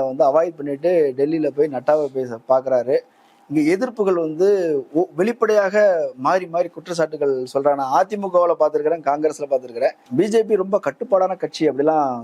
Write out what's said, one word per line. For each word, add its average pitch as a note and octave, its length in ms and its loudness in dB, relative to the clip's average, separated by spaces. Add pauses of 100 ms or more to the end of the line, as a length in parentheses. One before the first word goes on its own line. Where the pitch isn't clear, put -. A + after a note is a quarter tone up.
வந்து C3+ 240 0
அவாய்ட் D#3+ 300 2
பண்ணிட்டு C#3+ 600 0
டெல்லியில D3+ 300 0
போய் C#3+ 200 0
நட்டாவை D3 380 0
பேச B2+ 340 -6 (100)
பாக்குறாரு. C3 500 0 (500)
இங்க D3+ 120 0 (100)
எதிர்ப்புகள் G3+ 420 0
வந்து E3 340 0 (460)
ஒ-, E3+ 220 0
வெளிப்படையாக G3+ 920 2 (100)
மாறி E3+ 320 -2
மாறி E3+ 220 -2
குற்றச்சாட்டுகள் D3+ 840 -4
சொல்றாங்க. C#3 300 0 (160)
அதிமுகவுல F#3 600 0
பார்த்திருக்கிறேன், D3+ 500 0
காங்கிரஸ்ல D3 400 -2
பார்த்திருக்கிறேன். B2+ 460 -2 (220)
பி G3+ 100 4
ஜே A3 160 2
பி G#3+ 120 -2
ரொம்ப F#3+ 240 0
கட்டுப்பாடான F#3 580 -2
கட்சி D#3 320 -2
அப்படிலாம் C3+ 540 0